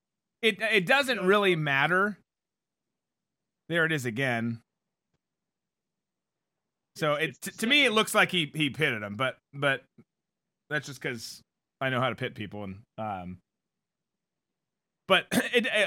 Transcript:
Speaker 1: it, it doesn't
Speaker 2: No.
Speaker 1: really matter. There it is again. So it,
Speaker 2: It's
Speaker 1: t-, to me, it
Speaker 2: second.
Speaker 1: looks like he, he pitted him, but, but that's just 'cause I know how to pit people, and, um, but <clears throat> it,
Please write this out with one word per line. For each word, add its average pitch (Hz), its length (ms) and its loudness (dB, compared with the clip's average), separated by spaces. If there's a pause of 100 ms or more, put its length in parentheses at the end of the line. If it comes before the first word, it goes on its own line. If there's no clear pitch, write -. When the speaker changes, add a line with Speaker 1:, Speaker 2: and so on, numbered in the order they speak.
(420)
Speaker 1:
it, 208 200 2
it 214 240 2
doesn't 262 360 2
Speaker 2:
No. - 20 -4
Speaker 1:
really 190 320 4
matter. 156 640 2 (1500)
There 165 160 2
it 160 80 0
is 131 120 -2
again. 117 560 -2 (2250)
So 151 180 -2
it, 151 160 -2
Speaker 2:
It's 131 100 -18
Speaker 1:
t-, - 120 -12
to - 160 -4
me, 285 140 4
it - 40 6
Speaker 2:
second. 214 100 2
Speaker 1:
looks 214 200 2
like 190 160 4
he, 165 220 -2
he 151 160 0
pitted 127 320 -2
him, 101 140 -8
but, 127 220 -4 (160)
but 139 300 -2 (880)
that's 147 180 -4
just 135 140 -16
'cause 123 400 -10 (380)
I 135 100 -2
know 127 120 0
how 131 80 0
to 107 60 -4
pit - 200 -8
people, 104 300 -10
and, 95 140 -12 (180)
um, 92 400 -8 (1700)
but 185 200 4
<clears throat> - 40 -8
it, 226 340 2 (220)